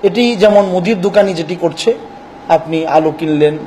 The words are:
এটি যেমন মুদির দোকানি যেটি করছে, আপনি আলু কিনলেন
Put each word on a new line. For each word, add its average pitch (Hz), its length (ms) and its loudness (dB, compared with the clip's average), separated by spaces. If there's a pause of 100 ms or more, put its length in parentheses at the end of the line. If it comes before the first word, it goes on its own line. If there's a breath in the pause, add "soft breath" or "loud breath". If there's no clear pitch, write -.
এটি 233 340 0
যেমন 202 300 4
মুদির 185 340 -2
দোকানি 196 340 0
যেটি 165 220 -6
করছে, 170 380 -2 (540)
আপনি 160 380 0
আলু 156 320 2
কিনলেন 151 480 0